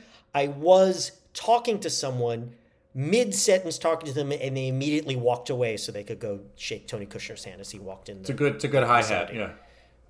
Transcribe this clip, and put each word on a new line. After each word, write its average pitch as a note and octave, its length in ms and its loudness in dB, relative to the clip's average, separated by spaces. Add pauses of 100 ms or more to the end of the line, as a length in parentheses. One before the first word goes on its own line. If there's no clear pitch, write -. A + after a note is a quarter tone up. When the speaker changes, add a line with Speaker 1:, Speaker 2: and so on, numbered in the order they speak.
(320)
Speaker 1:
I C#3+ 140 2
was F3 640 6 (240)
talking A#3 460 2
to E3 100 -4
someone, A#2+ 640 -2 (400)
mid-sentence F#3 840 2
talking D#3+ 300 0
to C#3+ 80 -6
them, C#3 160 -2
and C3+ 260 -4
they C3 120 -2
immediately D3 480 0
walked A#2+ 340 0
away A#2+ 280 0
so - 120 -8
they G#2 140 -10
could G#2+ 160 -10
go G2+ 220 -6 (120)
shake - 320 -10
Tony G#2 200 -10
Kushner's - 360 -14
hand F#2 180 -16
as G2 120 -14
he G2+ 80 -14
walked F#2+ 280 -14
in G2+ 100 -14
Speaker 2:
It's F#2+ 120 -8
a - 40 -2
Speaker 1:
the - 40 -6
Speaker 2:
good, C#3+ 160 2
it's - 80 -8
a C#3+ 60 -4
good C3 160 2
hi-hat, A#2 200 4 (260)
Speaker 1:
facility. A#2 80 -8
Speaker 2:
yeah. G2 120 -6 (600)